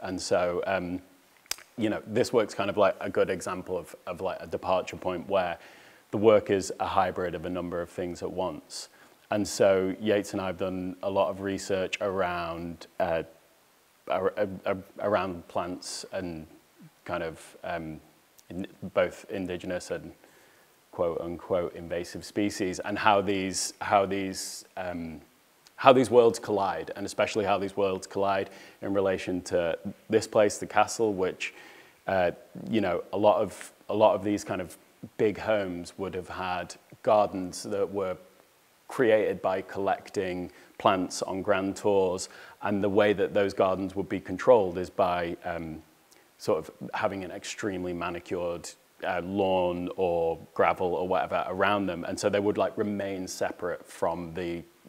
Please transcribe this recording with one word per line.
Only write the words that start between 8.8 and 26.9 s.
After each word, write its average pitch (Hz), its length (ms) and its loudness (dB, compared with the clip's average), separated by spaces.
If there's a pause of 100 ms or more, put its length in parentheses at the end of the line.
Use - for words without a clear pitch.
And 104 160 0
so 95 540 4
Yates 104 320 0
and 98 80 -2
I 95 60 -2
have 90 100 -4
done 92 460 -4
a 98 60 -2
lot 95 200 4
of 95 100 -6
research 95 600 -2
around, 90 880 -4 (120)
uh, 82 240 0 (840)
ar-, 92 280 0
ar-, 104 100 2 (180)
ar-, 98 120 0 (220)
around 92 480 0
plants - 640 -6
and 87 340 -6 (600)
kind 87 180 -4
of, - 400 -10
um, 80 380 -6 (480)
in, 87 180 -8 (260)
both 90 360 0
indigenous 90 600 -4
and 82 220 -6 (800)
quote 85 300 -2
unquote 87 560 -2
invasive 87 480 -8
species, 101 560 -2
and 104 180 -4
how 104 220 6
these, 95 580 -2
how 101 260 4
these, 95 600 -6 (100)
um, 85 460 -8 (560)
how 135 160 8
these 123 180 6
worlds 117 260 8
collide, 95 600 -2